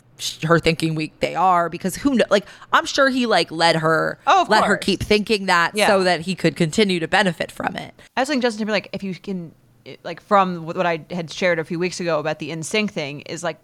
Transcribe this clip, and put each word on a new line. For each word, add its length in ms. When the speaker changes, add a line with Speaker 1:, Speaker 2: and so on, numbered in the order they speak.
Speaker 1:
sh-, 240
her 160
thinking 360
we, 240
they 160
are, 340
because 260
who 200
kno-, 140
like, 160
I'm 140
sure 240
he, 160
like, 260
led 260
her, 500
Speaker 2:
Oh, 160
of 60
Speaker 1:
let 160
her 100
Speaker 2:
course. 100
Speaker 1:
keep 180
thinking 440
that 280
Speaker 2:
Yeah. 120
Speaker 1:
so 160
that 180
he 140
could 200
continue 440
to 100
benefit 420
from 240
it. 180
Speaker 2:
I 60
was 80
thinking 120
Justin 180
Timberlake, 340
if 100
you 120
can, 360
it, 200
like, 160
from 440
what, 120
what 80
I 240
had 220
shared 280
a 60
few 140
weeks 200
ago 200
about 200
the 120
N 120
sync 300
thing, 280
is, 220
like, 200